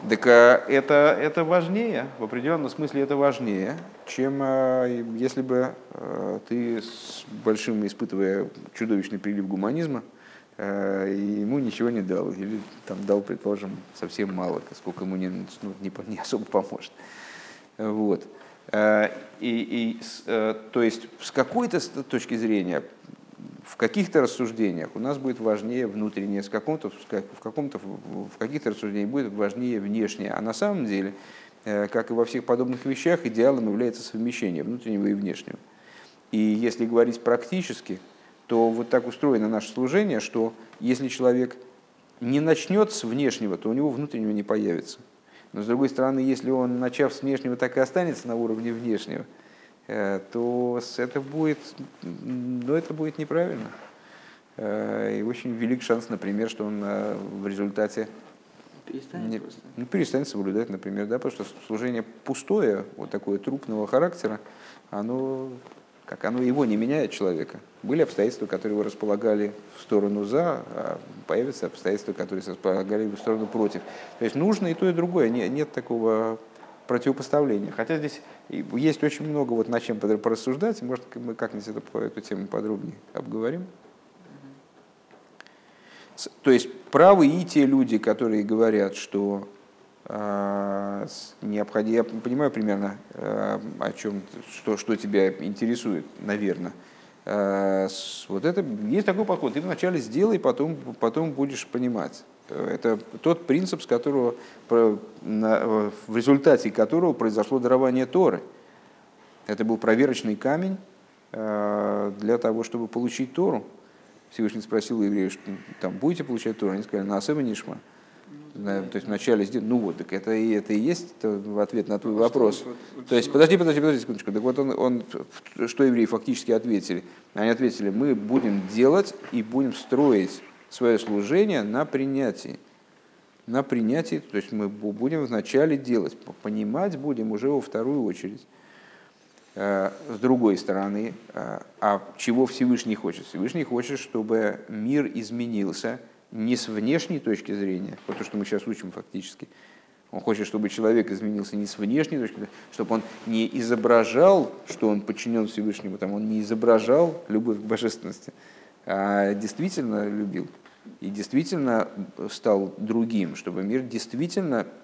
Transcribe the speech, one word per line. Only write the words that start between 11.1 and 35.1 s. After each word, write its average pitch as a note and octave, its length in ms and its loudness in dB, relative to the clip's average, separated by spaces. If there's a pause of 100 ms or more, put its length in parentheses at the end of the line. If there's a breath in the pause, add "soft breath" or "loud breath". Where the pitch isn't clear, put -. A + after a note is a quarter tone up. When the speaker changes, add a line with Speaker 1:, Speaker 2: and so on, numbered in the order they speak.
Speaker 1:
ему A2+ 180 0
ничего A#2+ 320 0
не A2+ 120 -2
дал, F#2 280 -2
или G2 300 -6 (260)
там G2 180 -8
дал, G2+ 180 2
предположим, G2+ 540 -4 (180)
совсем G2 380 -6
мало, F2+ 300 -4 (140)
сколько F2+ 280 -10
ему F#2 120 -4
не, F#2 120 -4 (340)
ну, G2+ 180 -8
не G2 100 -6
по-, F#2+ 160 -12
не G#2+ 120 -10
особо G#2+ 260 -4
поможет. - 480 -4 (840 loud breath)
Вот. G#2+ 480 0 (440 loud breath)
А, G#2+ 420 4 (300)
и, A#2 580 -2
и - 40 -14
с-, - 240 -14
э, A2 280 0 (160)
то B2+ 100 0
есть A2+ 280 2 (120)
с - 120 -10
какой-то F3+ 480 0
с-, - 80 -8
точки B2+ 480 -4
зрения, G2+ 480 0 (800)
в - 120 -18
каких-то G#3 460 2
рассуждениях A2 720 -2
у - 40 -10
нас C3+ 200 -2
будет C3 220 -4
важнее A2 460 0
внутреннее, G2+ 560 -4
с G2+ 60 -10
каком-то, A2 400 -4
в - 180 -12
ка-, G2 160 -4 (140)
в - 40 -20
каком-то, C3+ 380 -6
в, G2 520 -10
в - 80 -20
каких-то C3 320 -2
рассуждениях G#2 400 -2
будет B2+ 220 -2
важнее G#2+ 460 -2
внешнее. G2+ 540 -2
А - 80 -2
на A2 120 -2
самом G3 340 0
деле, G2 280 -2 (500 loud breath)
э, G#2 220 0
как A2+ 240 -2
и A#2+ 40 -2
во A#2 100 4
всех A#2 200 -2
подобных B2 420 0
вещах, E3+ 400 2
идеалом A#2 420 4
является A2+ 340 0
совмещение A2 600 -4
внутреннего G#2+ 440 -2
и G2+ 80 2